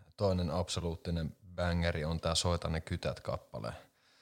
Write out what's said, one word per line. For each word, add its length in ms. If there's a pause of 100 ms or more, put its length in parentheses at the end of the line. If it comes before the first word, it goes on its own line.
(160)
toinen 340
absoluuttinen 880 (180)
bangeri 500
on 160
tää 140
Soita 340
ne 120
kytät 400
-kappale. 520 (480)